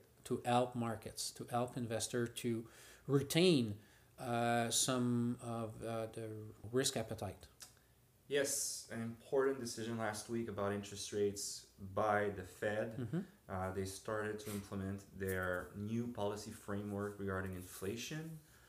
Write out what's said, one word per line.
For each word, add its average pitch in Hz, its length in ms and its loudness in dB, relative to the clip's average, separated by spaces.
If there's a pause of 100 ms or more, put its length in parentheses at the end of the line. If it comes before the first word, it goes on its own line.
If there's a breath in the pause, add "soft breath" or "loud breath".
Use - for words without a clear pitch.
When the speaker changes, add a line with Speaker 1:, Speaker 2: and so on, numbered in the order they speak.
(260)
Speaker 1:
to - 180 -2
help 120 320 4
markets, 117 560 -4
to - 180 -10
help 123 280 0
investors 117 580 0
to 117 300 0 (400 loud breath)
retain, 139 680 6 (440 loud breath)
uh, 117 500 4
some 123 720 4
of, 113 300 -4 (160)
uh, 113 240 -2
the 113 160 -6 (460)
risk 131 240 4
appetite. 107 500 -4 (800 soft breath)
Speaker 2:
Yes, - 640 0
an 117 100 -4
important 131 600 2
decision 117 360 -4
last 107 320 -2
week 117 200 -2
about 101 240 2
interest 101 400 -6
rates 101 540 0 (280)
by 104 400 4
the 92 80 -6
Fed. 110 560 -2
Speaker 1:
Mm-hmm. 127 200 -2 (300 loud breath)
Speaker 2:
Uh, 92 240 -2
they 95 120 -2
started 107 540 -4
to 107 120 -8
implement 98 480 -4 (180)
their 92 600 0
new 113 300 -2
policy 104 440 -2
framework 101 680 -4
regarding 95 340 -2
inflation. 120 840 -6 (300 soft breath)